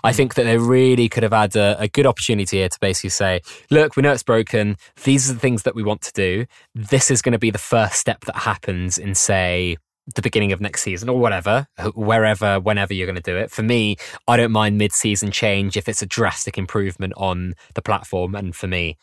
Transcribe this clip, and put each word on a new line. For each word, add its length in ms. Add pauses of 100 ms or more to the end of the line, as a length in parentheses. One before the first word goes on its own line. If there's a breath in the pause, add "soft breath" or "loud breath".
I 80
think 220
that 100
they 140
really 500
could 160
have 80
had 240
a, 240
a 80
good 180
opportunity 520
here 100
to 140
basically 300
say, 280 (300 loud breath)
"Look, 260
we 80
know 80
it's 100
broken. 540 (300 soft breath)
These 240
are 40
the 60
things 240
that 120
we 80
want 180
to 100
do. 340 (300 soft breath)
This 340
is 120
gonna 180
be 120
the 60
first 440
step 240
that 100
happens 640
in, 180
say, 640 (380)
the 60
beginning 300
of 80
next 220
season 280
or 100
whatever, 480 (120)
wh-, 160
wherever, 640
whenever 340
you're 140
gonna 140
do 160
it." 140
For 100
me, 340 (320 loud breath)
I 80
don't 160
mind 280
mid-season 520
change 460
if 100
it's 140
a 60
drastic 500
improvement 580
on 380 (220 soft breath)
the 80
platform. 520
And 180
for 140
me, 360